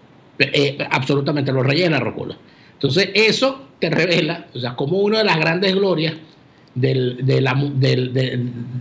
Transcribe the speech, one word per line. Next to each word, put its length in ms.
Eh, 380
absolutamente, 600
los 120
reyes 200
de 60
la 100
rocola. 360
Entonces, 420
eso 540
te 100
revela, 640
o 60
sea, 160
cómo 240
una 200
de 60
las 140
grandes 340
glorias 420
del, 500
de 160
la, 140
del, 580
del, 380